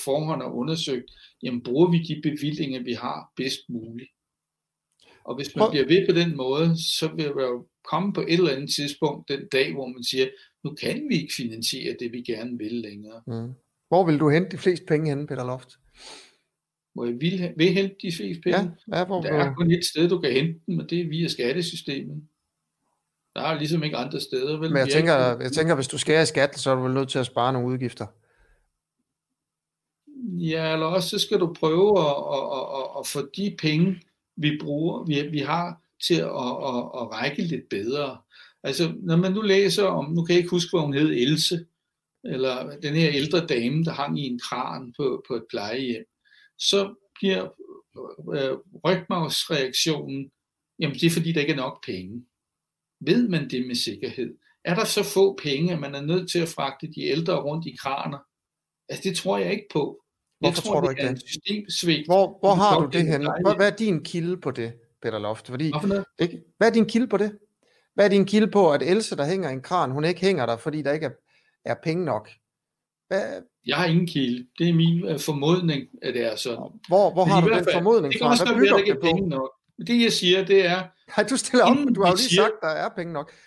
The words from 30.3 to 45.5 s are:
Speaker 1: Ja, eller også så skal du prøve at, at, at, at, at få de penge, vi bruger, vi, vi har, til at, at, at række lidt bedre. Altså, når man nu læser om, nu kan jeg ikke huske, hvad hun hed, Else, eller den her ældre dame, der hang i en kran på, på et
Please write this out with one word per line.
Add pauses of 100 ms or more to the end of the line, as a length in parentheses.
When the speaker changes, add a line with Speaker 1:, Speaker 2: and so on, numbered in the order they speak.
Speaker 1:
Ja,
eller
også
så
skal
du
prøve
at, (220)
at, (140)
at,
at,
at
få
de
penge, (360)
vi
bruger,
vi,
vi
har, (260)
til
at,
at, (180)
at
række
lidt
bedre. (440)
Altså, (100)
når
man
nu
læser
om,
nu
kan
jeg
ikke
huske,
hvad
hun
hed,
Else, (580)
eller
den
her
ældre
dame,
der
hang
i
en
kran
på,
på
et